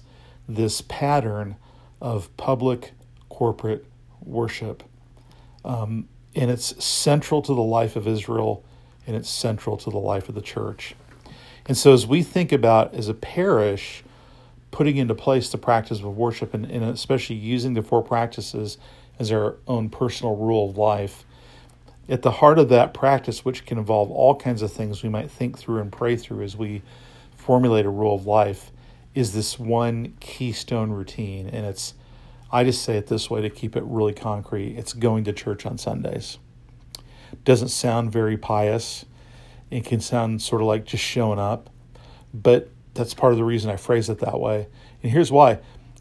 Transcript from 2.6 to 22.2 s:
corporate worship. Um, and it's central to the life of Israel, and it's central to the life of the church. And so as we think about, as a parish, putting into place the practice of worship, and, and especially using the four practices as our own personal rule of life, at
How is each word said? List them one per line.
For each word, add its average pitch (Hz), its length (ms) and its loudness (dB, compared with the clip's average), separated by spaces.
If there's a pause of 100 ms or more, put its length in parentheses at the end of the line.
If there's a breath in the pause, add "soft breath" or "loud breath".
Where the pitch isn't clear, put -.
corporate 110 560 -2 (360)
worship. 113 640 -6 (800 soft breath)
Um, 113 460 -6 (260)
and 127 160 2
it's - 320 -6
central 151 580 2
to 143 120 -2
the 120 100 2
life 113 320 0
of 104 120 -4
Israel, 110 560 -2 (440 soft breath)
and 110 80 -4
it's 110 140 -8
central 107 480 -4
to - 120 -10
the 104 80 -6
life 98 300 -4
of 104 80 -12
the 107 60 -8
church. - 520 -10 (760 loud breath)
And 131 100 0
so 139 160 10
as 117 120 6
we 147 160 2
think 175 300 0
about, 113 420 4
as 107 140 -6
a 113 60 -4
parish, 113 920 -2 (680 soft breath)
putting 143 260 2
into 117 180 0
place 131 340 0
the - 80 -8
practice 113 420 0
of 101 180 -8
worship, 117 360 -2
and, 107 120 -4
and 120 180 -6
especially 117 540 -4
using 120 380 -2
the 110 60 0
four 113 220 2
practices 117 760 -4 (420 loud breath)
as 110 120 -2
our 107 240 0 (120)
own 113 220 -2
personal 117 460 -4
rule 107 340 0
of 95 80 -10
life, 104 460 0 (840 soft breath)
at 131 140 -2